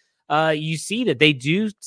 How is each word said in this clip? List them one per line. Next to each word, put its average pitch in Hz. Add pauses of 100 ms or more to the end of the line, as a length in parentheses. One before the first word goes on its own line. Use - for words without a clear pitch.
(280)
uh, 156
you 156
see 233
that 139
they 151
do 160 (180)